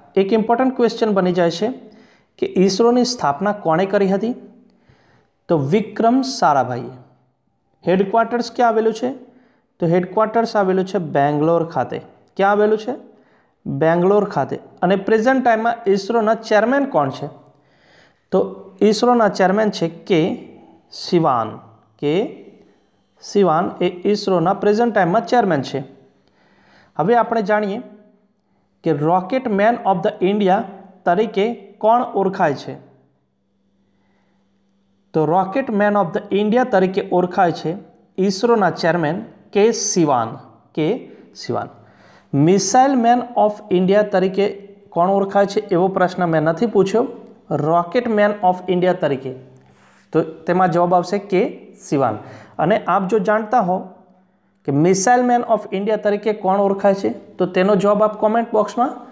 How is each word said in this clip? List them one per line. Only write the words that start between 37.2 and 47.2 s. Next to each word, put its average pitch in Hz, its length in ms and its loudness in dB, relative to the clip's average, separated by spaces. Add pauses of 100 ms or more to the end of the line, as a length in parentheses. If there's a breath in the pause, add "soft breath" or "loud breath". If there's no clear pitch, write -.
છે 156 200 -6 (460)
ઈસરોના 202 520 2
ચેરમેન 170 540 -2 (280)
કે 214 200 4
સિવાન. 131 680 0 (360)
કે 156 140 -2 (460 loud breath)
સિવાન. 113 340 -8 (800 soft breath)
Missile 254 480 4 (100)
man 240 140 4 (240)
of 208 160 -2 (200)
India 196 220 4 (120)
તરીકે 190 320 0 (440)
કોણ 175 200 0
ઓળખાય 196 360 0
છે 202 140 -4
એવો 190 280 0
પ્રશ્ન 180 360 -2
મેં 160 180 0
નથી 165 240 0
પૂછ્યો. 208 400 0 (440)